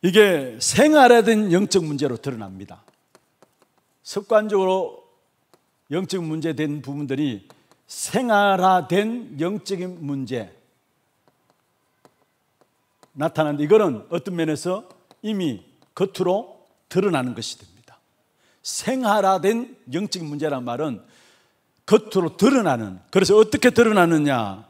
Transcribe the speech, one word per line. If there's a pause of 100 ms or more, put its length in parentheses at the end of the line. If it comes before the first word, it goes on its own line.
이게
생활화된
영적
문제로
드러납니다. (1200)
습관적으로 (880)
영적
문제된
부분들이 (380)
생활화된
영적인
문제 (2500)
나타나는데,
이거는
어떤
면에서 (320)
이미 (280)
겉으로 (220)
드러나는
것이
됩니다. (640)
생활화된 (160)
영적인
문제란
말은 (840)
겉으로
드러나는, (140)
그래서
어떻게
드러나느냐?